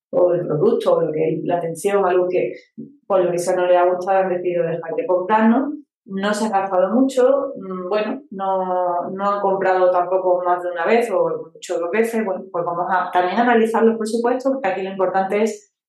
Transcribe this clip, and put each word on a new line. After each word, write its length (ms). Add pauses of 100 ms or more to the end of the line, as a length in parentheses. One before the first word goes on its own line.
(100)
o 220
el 120
producto, 520
o 60
lo 100
que, 320
la 140
atención, 460
algo 240
que 260 (520)
por 140
lo 100
que 80
sea 160
no 120
les 100
ha 80
gustado, 340
han 120
decidido 340
dejar 320
de 100
comprarnos, 680 (320)
no 280
se 120
han 40
gastado 420
mucho, 600
mm, 340
bueno, 320 (120)
no, 760
no 200
han 100
comprado 520
tampoco 520
más 200
de 80
una 140
vez 220
o 460
mucho 240
dos 140
veces, 320
bueno, 260
pues 140
vamos 260
a 220
también 260
analizarlos, 580
por 120
supuesto, 460
porque 160
aquí 120
lo 80
importante 540
es 280 (160)